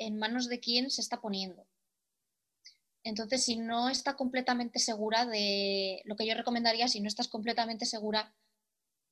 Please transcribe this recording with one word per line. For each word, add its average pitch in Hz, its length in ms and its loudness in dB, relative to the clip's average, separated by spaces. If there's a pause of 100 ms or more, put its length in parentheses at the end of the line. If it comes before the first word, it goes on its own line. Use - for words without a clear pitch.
en 214 160 -4
manos 240 300 0
de 240 120 -4
quién 247 300 2
se - 120 -2
está 240 180 -4
poniendo. 190 460 -6 (1400)
Entonces, 226 380 -2
si 233 140 2
no 233 320 0
está 277 300 0
completamente 254 640 0
segura 220 440 2
de, 202 800 0
lo 208 100 -6
que 220 120 -2
yo 220 80 2
recomendaría, 233 540 2
si 233 120 0
no 202 80 0
estás 247 200 -2
completamente 226 580 -2
segura 214 480 -2 (760)